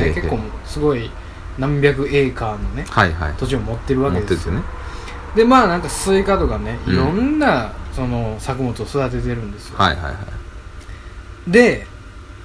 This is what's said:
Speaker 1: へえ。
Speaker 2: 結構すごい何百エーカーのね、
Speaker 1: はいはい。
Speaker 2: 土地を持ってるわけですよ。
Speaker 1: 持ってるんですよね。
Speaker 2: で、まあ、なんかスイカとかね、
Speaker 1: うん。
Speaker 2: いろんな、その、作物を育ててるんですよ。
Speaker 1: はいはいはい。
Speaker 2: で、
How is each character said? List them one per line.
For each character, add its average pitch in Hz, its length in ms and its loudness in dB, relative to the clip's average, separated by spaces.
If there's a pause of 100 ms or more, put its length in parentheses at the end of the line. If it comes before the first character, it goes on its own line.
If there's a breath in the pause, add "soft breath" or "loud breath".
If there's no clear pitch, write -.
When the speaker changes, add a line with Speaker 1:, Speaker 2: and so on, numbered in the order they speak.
Speaker 1:
へ - 20 2
え。 78 40 2
Speaker 2:
結 85 160 -2
構 110 100 0 (260)
す - 140 -6
ご 147 160 4
い 110 160 -4 (480 loud breath)
何 143 220 2
百 139 260 4
エ 135 40 -6 (120)
ー 123 100 0
カ 110 200 -4
ー - 0 -
の 104 40 -6 (120)
ね、 117 200 -6
Speaker 1:
は 107 160 4
い 82 80 2
は 82 160 -2
い。 76 40 -4
Speaker 2:
土 131 120 -4
地 123 100 0
を 123 40 2
持 110 160 -4
っ - 20 -4
て - 160 -2
る 131 80 2
わ 135 100 2
け - 100 0
で 92 160 0
す 80 100 -4
よ。 80 60 0
Speaker 1:
持 113 60 0
っ - 20 -2
て - 0 -
る - 0 -
ん - 0 -
で - 40 -4
す - 60 -8
よ - 60 -10
ね。 - 0 - (580 loud breath)
Speaker 2:
で、 220 100 8
ま 247 200 8
あ、 - 20 4
な 175 100 2
ん 175 40 -4
か 151 80 -4
ス 196 280 2
イ 196 60 4
カ 196 160 2
と 156 80 4
か 110 100 0
ね、 110 300 -4
Speaker 1:
う - 40 2
ん。 - 20 4
Speaker 2:
い - 40 4
ろ 135 140 4
ん 262 260 2
な、 147 360 2 (200)
そ 127 140 -2
の、 117 320 -2
作 131 240 -4
物 123 60 0
を - 20 -2 (140)
育 135 260 0
て 123 100 -2
て 120 80 -2
る 120 140 -2
ん 101 80 -8
で 101 80 -12
す - 100 -16
よ。 - 80 -12
Speaker 1:
は 95 140 4
い - 40 -2
は - 60 -6
い 76 40 -4
は 71 60 -4
い。 - 40 -6 (1400 loud breath)
Speaker 2:
で、 202 340 6 (600)